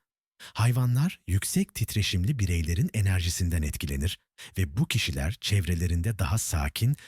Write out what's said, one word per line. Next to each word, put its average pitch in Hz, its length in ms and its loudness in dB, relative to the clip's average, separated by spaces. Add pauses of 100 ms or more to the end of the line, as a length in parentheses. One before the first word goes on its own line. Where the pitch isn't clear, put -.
(540)
Hayvanlar, 123 760 2
yüksek 98 460 0
titreşimli 107 640 0
bireylerin 87 560 0
enerjisinden 87 680 0
etkilenir 73 560 -2 (400)
ve 80 180 -2
bu 151 120 2
kişiler 73 520 -2
çevrelerinde 87 800 0
daha 90 200 0
sakin 90 580 0 (120)